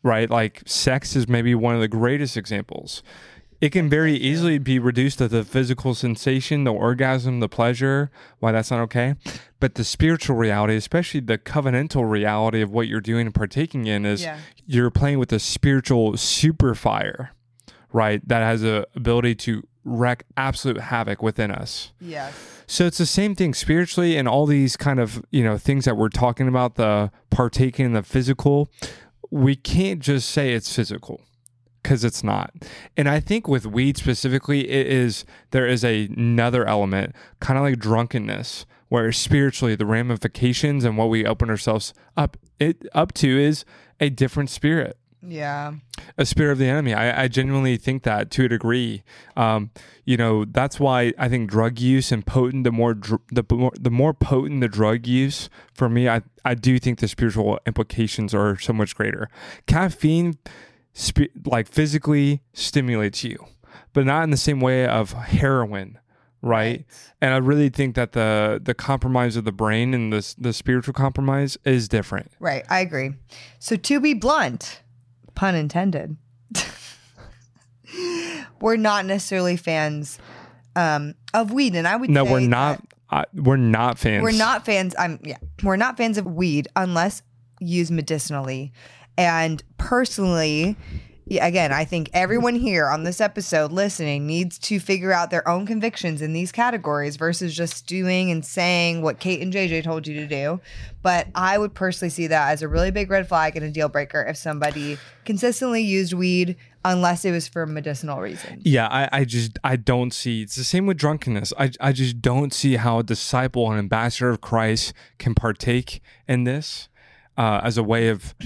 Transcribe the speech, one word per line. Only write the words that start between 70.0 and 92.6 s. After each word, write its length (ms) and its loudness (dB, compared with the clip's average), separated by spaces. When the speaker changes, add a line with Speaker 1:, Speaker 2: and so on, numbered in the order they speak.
Speaker 1:
the 60 0
s-, 200 -8
the 140 -2
spiritual 420 0
compromise 720 0
is 240 2
different. 500 -4
Speaker 2:
Right. 320 -4
I 80 2
agree. 360 -4
So 160 -2
to 260 0
be 140 4
blunt, 680 -2
pun 200 0
intended, 600 -2
<laughs> 20 -2
we're 160 2
not 300 2
necessarily 500 0
fans, 640 -4
um, 380 0
of 180 0
weed. 220 2
And 140 0
I 80 2
would 140 -2
Speaker 1:
No, 140 6
Speaker 2:
say 80 2
Speaker 1:
we're 80 4
not. 400 2
Speaker 2:
that 60 -20
Speaker 1:
I, 140 0
we're 220 4
not 420 2
fans. 240 2
Speaker 2:
We're 100 2
not 340 2
fans. 320 0
I'm, 260 -2
yeah, 140 -10
we're 140 2
not 200 0
fans 220 0
of 80 -4
weed 500 0
unless 460 0
used 300 -2
medicinally. 840 -4
And 460 0
personally, 1000 0
yeah, 200 -2
again, 260 2
I 120 0
think 300 -4
everyone 400 2
here 340 2